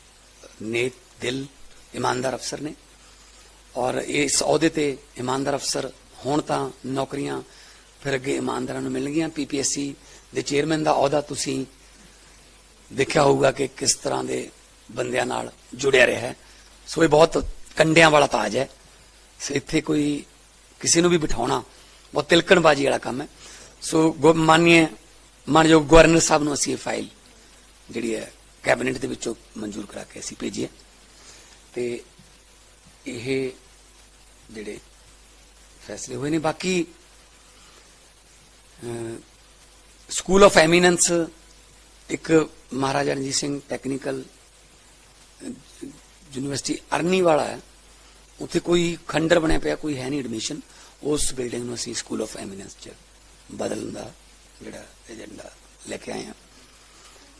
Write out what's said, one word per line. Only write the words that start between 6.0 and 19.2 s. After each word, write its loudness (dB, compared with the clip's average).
ਹੋਣ 0
ਤਾਂ -4
ਨੌਕਰੀਆਂ -6
ਫਿਰ -4
ਅੱਗੇ -4
ਇਮਾਨਦਾਰਾਂ -6
ਨੂੰ -6
ਮਿਲਣਗੀਆਂ। -4
ਪੀ -6
ਪੀ -6
ਐਸ -2
ਸੀ -6
ਦੇ -4
ਚੇਅਰਮੈਨ -2
ਦਾ 2
ਅਹੁਦਾ 2
ਤੁਸੀਂ -6
ਦੇਖਿਆ 2
ਹੋਊਗਾ 4
ਕਿ -4
ਕਿਸ -2
ਤਰ੍ਹਾਂ -4
ਦੇ -6
ਬੰਦਿਆਂ -4
ਨਾਲ -6
ਜੁੜਿਆ 4
ਰਿਹਾ 0
ਹੈ। -8
ਸੋ 0
ਇਹ 6
ਬਹੁਤ 4
ਕੰਡਿਆਂ 6
ਵਾਲਾ 6
ਤਾਜ -2
ਹੈ। -2